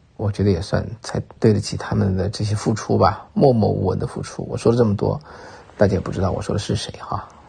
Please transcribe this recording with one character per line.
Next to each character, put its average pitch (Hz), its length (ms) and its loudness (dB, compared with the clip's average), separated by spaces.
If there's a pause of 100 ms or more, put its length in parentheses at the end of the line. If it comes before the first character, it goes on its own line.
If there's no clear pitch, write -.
(180)
我 104 140 -2
觉 101 120 -2
得 104 60 4
也 87 100 2
算 - 240 -2 (200)
才 - 180 -6 (180)
对 110 140 6
得 104 60 2
起 - 180 -6
他 - 180 -4
们 98 220 2
的 95 100 0
这 107 160 -4
些 104 120 -2
付 110 180 -2
出 107 240 0
吧， 95 360 2
默 147 200 6
默 107 160 4
无 101 160 0
闻 95 140 0
的 - 80 -4
付 - 120 -8
出。 - 300 -10
我 - 80 -8
说 - 140 4
了 117 60 2
这 120 60 4
么 104 120 2
多， 50 240 -2 (580)
大 104 100 4
家 95 60 2
也 87 60 0
不 - 120 -6
知 - 80 -6
道 92 120 0
我 - 100 -4
说 - 120 -6
的 98 60 -2
是 - 160 -4
谁 - 240 -8
哈， - 280 -8 (220)